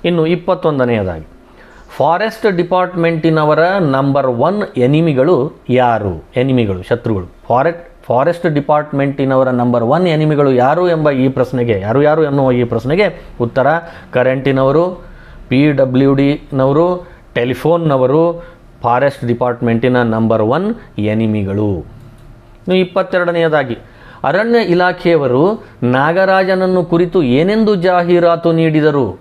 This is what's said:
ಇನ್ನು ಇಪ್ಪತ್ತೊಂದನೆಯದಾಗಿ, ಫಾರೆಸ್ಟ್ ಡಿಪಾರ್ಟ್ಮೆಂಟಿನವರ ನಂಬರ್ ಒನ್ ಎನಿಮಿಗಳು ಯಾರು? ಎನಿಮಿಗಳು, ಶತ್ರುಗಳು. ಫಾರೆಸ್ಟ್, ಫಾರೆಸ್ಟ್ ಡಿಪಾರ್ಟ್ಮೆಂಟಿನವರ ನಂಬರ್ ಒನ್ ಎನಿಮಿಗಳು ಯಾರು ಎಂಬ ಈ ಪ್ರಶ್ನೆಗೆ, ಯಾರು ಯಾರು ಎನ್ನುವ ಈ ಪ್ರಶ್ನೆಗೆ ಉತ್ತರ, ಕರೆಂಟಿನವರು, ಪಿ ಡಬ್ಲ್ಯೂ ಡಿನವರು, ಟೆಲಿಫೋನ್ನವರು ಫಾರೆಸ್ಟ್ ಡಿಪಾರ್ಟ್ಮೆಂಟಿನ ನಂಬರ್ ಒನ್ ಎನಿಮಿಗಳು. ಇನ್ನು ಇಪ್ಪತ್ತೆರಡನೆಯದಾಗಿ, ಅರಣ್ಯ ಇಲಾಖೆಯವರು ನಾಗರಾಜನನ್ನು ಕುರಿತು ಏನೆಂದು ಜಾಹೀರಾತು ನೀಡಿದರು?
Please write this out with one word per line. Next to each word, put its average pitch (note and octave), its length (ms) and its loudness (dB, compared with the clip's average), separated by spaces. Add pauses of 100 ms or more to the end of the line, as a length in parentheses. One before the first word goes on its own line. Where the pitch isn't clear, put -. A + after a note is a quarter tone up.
ಇನ್ನು E3+ 200 0
ಇಪ್ಪತ್ತೊಂದನೆಯದಾಗಿ, B2+ 1000 -2 (720)
ಫಾರೆಸ್ಟ್ F#3+ 540 -2
ಡಿಪಾರ್ಟ್ಮೆಂಟಿನವರ E3 1120 0 (260)
ನಂಬರ್ C3+ 400 0 (100)
ಒನ್ F#3+ 220 0 (160)
ಎನಿಮಿಗಳು D3 580 2 (340)
ಯಾರು? A#2 440 0 (220)
ಎನಿಮಿಗಳು, A#2+ 480 0
ಶತ್ರುಗಳು. A2 460 -4 (180)
ಫಾರೆಸ್ಟ್, D3+ 380 -2 (220)
ಫಾರೆಸ್ಟ್ E3+ 460 0
ಡಿಪಾರ್ಟ್ಮೆಂಟಿನವರ C#3 960 0
ನಂಬರ್ A#2+ 340 0
ಒನ್ E3+ 220 2
ಎನಿಮಿಗಳು D3+ 480 2
ಯಾರು C#3+ 340 2
ಎಂಬ D#3 220 0
ಈ C3 160 0
ಪ್ರಶ್ನೆಗೆ, B2 520 -2
ಯಾರು A2+ 220 0
ಯಾರು D#3 220 2
ಎನ್ನುವ C3+ 380 0
ಈ A#2+ 120 2
ಪ್ರಶ್ನೆಗೆ D#3 340 0 (340)
ಉತ್ತರ, B2 260 0 (440)
ಕರೆಂಟಿನವರು, C3+ 720 0 (640)
ಪಿ C3 140 2 (100)
ಡಬ್ಲ್ಯೂ C3+ 420 2
ಡಿನವರು, C#3 760 0 (440)
ಟೆಲಿಫೋನ್ನವರು C#3 920 0 (560)
ಫಾರೆಸ್ಟ್ B2+ 440 0
ಡಿಪಾರ್ಟ್ಮೆಂಟಿನ A#2+ 720 0 (160)
ನಂಬರ್ A2+ 320 0
ಒನ್ D#3 200 0 (460)
ಎನಿಮಿಗಳು. G#2+ 580 -2 (880)
ಇನ್ನು F3+ 180 -4
ಇಪ್ಪತ್ತೆರಡನೆಯದಾಗಿ, F3 1000 -2 (460)
ಅರಣ್ಯ A3 360 0 (140)
ಇಲಾಖೆಯವರು E3+ 680 2 (500)
ನಾಗರಾಜನನ್ನು F#3 920 2
ಕುರಿತು E3+ 340 0 (140)
ಏನೆಂದು G#3 420 2
ಜಾಹೀರಾತು F3 760 2
ನೀಡಿದರು? D3+ 540 2 (160)